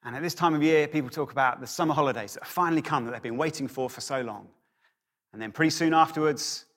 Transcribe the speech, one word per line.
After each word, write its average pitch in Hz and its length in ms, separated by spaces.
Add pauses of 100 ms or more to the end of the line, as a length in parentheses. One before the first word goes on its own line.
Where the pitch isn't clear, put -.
And 117 140
at 143 60
this 165 120
time 170 200
of 147 80
year, 156 260
people 147 220
talk 147 200
about 131 300
the 127 60
summer 160 260
holidays 127 400
that - 120
have - 80
finally 165 280
come 139 240
that 113 60
they've 120 120
been 117 140
waiting 151 320
for 127 220
for - 100
so 135 220
long. 104 260 (840)
And 107 80
then 110 120
pretty 160 180
soon 160 240
afterwards 156 720 (120)